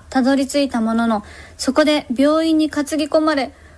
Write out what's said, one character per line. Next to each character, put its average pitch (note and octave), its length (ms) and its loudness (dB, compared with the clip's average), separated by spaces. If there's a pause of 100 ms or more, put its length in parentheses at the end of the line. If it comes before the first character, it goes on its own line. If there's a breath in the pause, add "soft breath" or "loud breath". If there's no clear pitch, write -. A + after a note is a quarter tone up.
た C4 120 0
ど C4 120 2
り C4+ 140 0
着 C#4+ 160 0
い C4+ 60 -2
た B3+ 100 -4
も A3+ 140 -2
の A#3 140 0
の、 G#3+ 180 -2 (320 loud breath)
そ - 160 -4
こ D4+ 100 4
で D4 220 0 (100)
病 D4+ 320 2
院 D#4+ 100 2
に D#4 120 0
担 D4 160 -4
ぎ D4+ 220 -4
込 D#4 120 0
ま D#4 160 0
れ、 C4+ 160 -4 (260 soft breath)